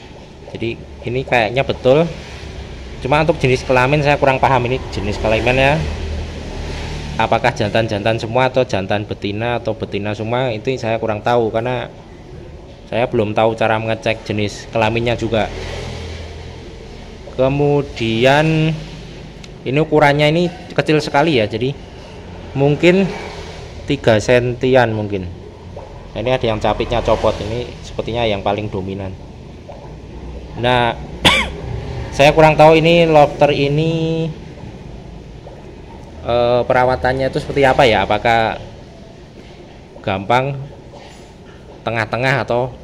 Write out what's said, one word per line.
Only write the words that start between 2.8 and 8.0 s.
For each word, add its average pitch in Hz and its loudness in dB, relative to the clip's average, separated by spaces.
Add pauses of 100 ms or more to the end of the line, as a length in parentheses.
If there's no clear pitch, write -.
Cuma 147 2
untuk 156 0
jenis 127 2
kelamin 135 4
saya 143 2
kurang 135 4
paham 127 4
ini 131 0 (160)
jenis 98 -4
kelaminnya. 127 2 (1400)
Apakah 113 2
jantan-jantan 110 0